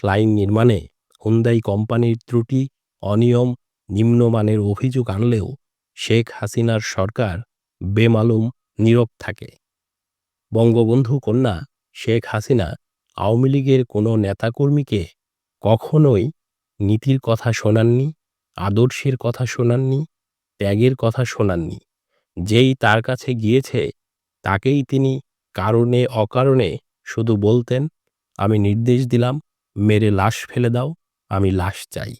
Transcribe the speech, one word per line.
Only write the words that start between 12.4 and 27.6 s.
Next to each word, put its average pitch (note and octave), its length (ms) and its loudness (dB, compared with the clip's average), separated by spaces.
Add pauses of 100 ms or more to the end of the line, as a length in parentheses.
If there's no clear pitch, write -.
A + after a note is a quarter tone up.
আওয়ামী A#2 320 2
লীগের C3+ 360 2
কোনো G#2+ 300 -2
নেতাকর্মীকে A2+ 840 -2 (640)
কখনোই A2+ 600 2 (560)
নীতির A2 400 0
কথা A2+ 340 -2
শোনাননি, A#2 540 2 (500)
আদর্শের A#2 600 0
কথা - 280 -4
শোনাননি, B2+ 540 -2 (600)
ত্যাগের G#2+ 360 2
কথা A#2 300 -2
শোনাননি। F2+ 520 -4 (600)
যেই G#2+ 380 2
তার A2+ 260 2
কাছে B2+ 320 -6
গিয়েছে, A#2 480 0 (640)
তাকেই C3 400 0
তিনি C3+ 280 -2 (440)
কারণে A#2 440 2 (160)
অকারণে B2 540 0 (380)
শুধু A2+ 300 -2
বলতেন, A#2+ 440 0 (580)